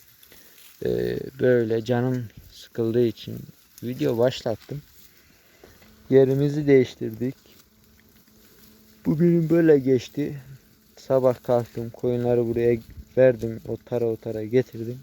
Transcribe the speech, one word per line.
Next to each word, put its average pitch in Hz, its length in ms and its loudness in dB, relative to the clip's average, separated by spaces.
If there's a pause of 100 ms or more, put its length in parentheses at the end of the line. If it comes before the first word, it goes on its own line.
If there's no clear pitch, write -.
(840)
Ee, 60 340 -4 (220)
böyle 117 440 0
canım 123 440 -2 (240)
sıkıldığı 117 540 -2
için 113 320 -8 (440)
video 127 360 -4
başlattım. 127 640 -4 (1300)
Yerimizi 139 560 2
değiştirdik. 123 680 2 (1700)
Bugünüm 170 440 2
böyle 160 280 6
geçti. 135 640 -2 (540)
Sabah 131 460 0
kalktım, 117 480 -4
koyunları 120 560 -2
buraya 117 320 0 (400)
verdim, 113 500 2
otara 117 360 -6
otara 110 400 -6
getirdim. 120 580 -4